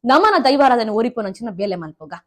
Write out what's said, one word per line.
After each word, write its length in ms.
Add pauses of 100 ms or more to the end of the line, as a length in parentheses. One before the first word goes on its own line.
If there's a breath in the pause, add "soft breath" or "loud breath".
ನಮನ 400
ದೈವಾರಾಧನೆ 560
ಓರಿಪುನಂಚಿನ 520 (100)
ಬೇಲೆ 220
ಮಲ್ಪುಗ. 300 (140)